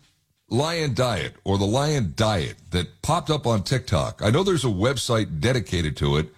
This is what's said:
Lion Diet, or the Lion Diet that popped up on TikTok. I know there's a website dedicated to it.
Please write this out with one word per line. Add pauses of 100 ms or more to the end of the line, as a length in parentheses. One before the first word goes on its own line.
(500)
Lion
Diet, (100)
or
the
Lion
Diet (140)
that
popped
up
on
TikTok.
I
know
there's
a
website
dedicated
to
it.